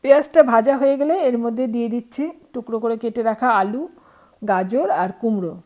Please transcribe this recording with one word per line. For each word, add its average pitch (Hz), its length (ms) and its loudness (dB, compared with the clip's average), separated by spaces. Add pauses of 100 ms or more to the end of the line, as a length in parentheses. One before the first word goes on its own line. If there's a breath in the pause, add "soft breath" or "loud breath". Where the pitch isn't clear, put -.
পেঁয়াজটা 294 400 4
ভাজা 233 340 4
হয়ে 277 200 2
গেলে 294 240 0
এর 247 160 0
মধ্যে 233 300 -2
দিয়ে 233 220 -2
দিচ্ছি 240 340 -6 (280)
টুকরো 240 280 -8
করে 226 180 -2
কেটে 226 260 -6
রাখা 220 280 -2
আলু, 214 320 0 (580 soft breath)
গাজর 208 500 0
আর 190 260 0
কুমড়ো। 202 360 -4 (120)